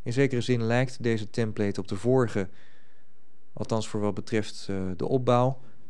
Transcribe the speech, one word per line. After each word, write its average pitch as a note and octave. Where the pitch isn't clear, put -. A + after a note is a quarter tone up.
In A#2
zekere B2+
zin A#2
lijkt B2
deze A2
template G#2+
op F2+
de G2+
vorige, A2
althans A2
voor G#2+
wat G#2
betreft, G#2
eh, F#2+
de -
opbouw. B2+